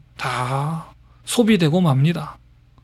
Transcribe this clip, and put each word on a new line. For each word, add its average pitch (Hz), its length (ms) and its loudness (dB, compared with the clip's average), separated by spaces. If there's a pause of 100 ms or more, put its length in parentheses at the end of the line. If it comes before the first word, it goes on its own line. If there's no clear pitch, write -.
(180)
다 135 800 -6 (300)
소비되고 185 560 2
맙니다. 156 560 0 (460)